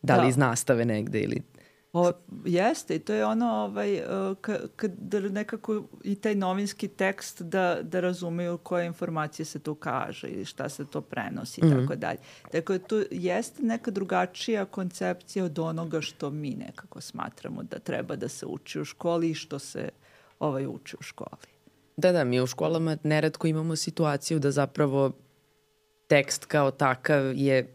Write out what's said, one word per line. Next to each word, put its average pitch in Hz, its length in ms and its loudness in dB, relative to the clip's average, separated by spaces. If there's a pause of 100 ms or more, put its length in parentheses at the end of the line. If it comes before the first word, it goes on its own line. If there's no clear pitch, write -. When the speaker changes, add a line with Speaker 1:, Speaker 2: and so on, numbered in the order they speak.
Speaker 1:
da 139 140 6
li 180 60 8
Speaker 2:
Da. 143 80 6
Speaker 1:
iz 127 80 2
nastave 120 480 4
negde 107 340 0
ili - 220 -2 (520)
Speaker 2:
O, 175 180 4 (340)
jeste, 180 500 2
i 160 40 -2
to 208 140 -4
je 214 120 2
ono, 226 280 2
ovaj, 208 400 -2
e, 180 100 -2 (320)
ka-, - 400 -6
kad 214 160 -2 (320)
nekako 208 600 -4 (200)
i 202 120 -2
taj 208 200 0
novinski 196 520 -2
tekst - 540 -4
da, 175 420 2
da 165 160 -2
razumeju 175 580 -2
koje 175 280 -2
informacije 160 600 -4
se 151 140 -10
tu 151 160 -4
kaže - 540 -4
i - 160 -6
šta 135 240 -6
se 139 160 -10
to 143 160 -6
prenosi - 600 -6
i 175 40 6
Speaker 1:
Mhm. 151 100 8
Speaker 2:
tako 127 200 0
dalje. - 220 -4 (340)
Tako 170 220 -2
da 185 80 0
tu 214 300 0
jeste 180 520 -2
neka 226 280 0
drugačija 190 760 0
koncepcija 185 800 -4
od 165 140 -4
onoga 160 420 -2
što - 280 -6
mi 147 220 -6
nekako - 500 -12
smatramo - 640 -10
da - 160 -10
treba - 360 -6
da - 120 -6
se - 180 -10
uči - 340 -8
u 151 60 -4
školi 170 440 -2
i 156 60 -2
što 143 240 -10
se, - 300 -10 (500)
ovaj, 139 280 -2
uči - 280 -10
u - 80 -14
školi. - 440 -14 (500)
Speaker 1:
Da, 180 140 6
da, 170 120 4
mi 123 180 4
u 127 60 2
školama 160 560 0
neretko 151 440 2
imamo 160 280 0
situaciju 151 640 0
da 143 120 2
zapravo 139 600 2 (960)
tekst - 380 4
kao 143 260 4
takav 135 640 4
je 135 420 4